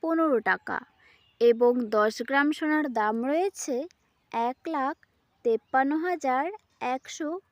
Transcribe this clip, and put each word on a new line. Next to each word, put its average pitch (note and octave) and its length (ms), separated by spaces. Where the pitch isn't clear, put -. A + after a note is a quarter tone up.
পনেরো D#4+ 360
টাকা - 380
এবং A#3+ 320
দশ G#3+ 320
গ্রাম C#4 300
সোনার D4+ 420
দাম A3 220
রয়েছে D#4 500
এক A#3 280
লাখ C#4 200
তেপ্পান্ন C4 460
হাজার D4 400
একশো - 320